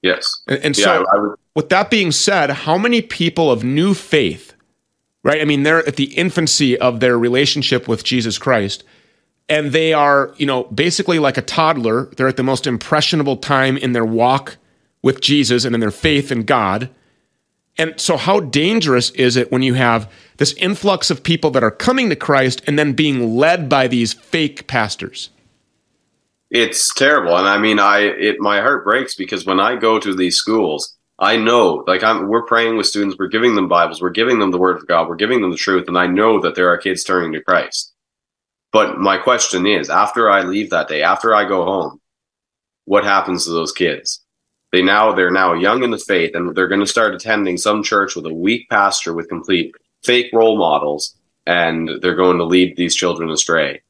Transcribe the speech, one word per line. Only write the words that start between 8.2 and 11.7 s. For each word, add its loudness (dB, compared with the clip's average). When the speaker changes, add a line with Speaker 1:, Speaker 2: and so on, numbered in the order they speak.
Speaker 2:
Christ, -2
and 0
they 2
are, 2
you -2
know, -2
basically -2
like 0
a -4
toddler. 0